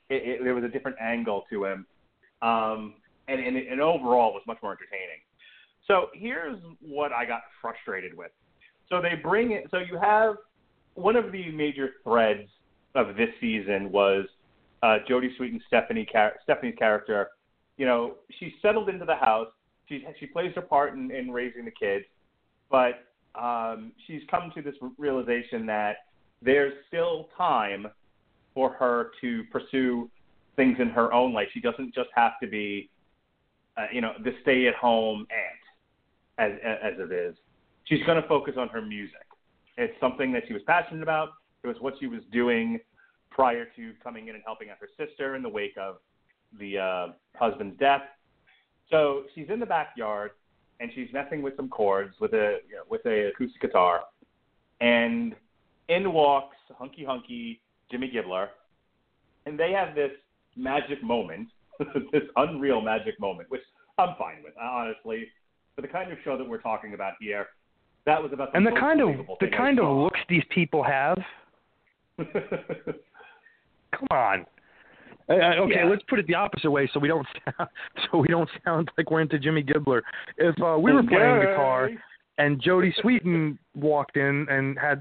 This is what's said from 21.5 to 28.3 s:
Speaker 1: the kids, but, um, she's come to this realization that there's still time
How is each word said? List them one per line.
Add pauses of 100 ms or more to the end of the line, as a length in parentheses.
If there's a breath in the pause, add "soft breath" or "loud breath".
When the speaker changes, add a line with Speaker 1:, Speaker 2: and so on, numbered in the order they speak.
Speaker 1:
the
kids, (640)
but, (340)
um, (160)
she's
come
to
this (240)
realization
that (460)
there's (160)
still
time (680)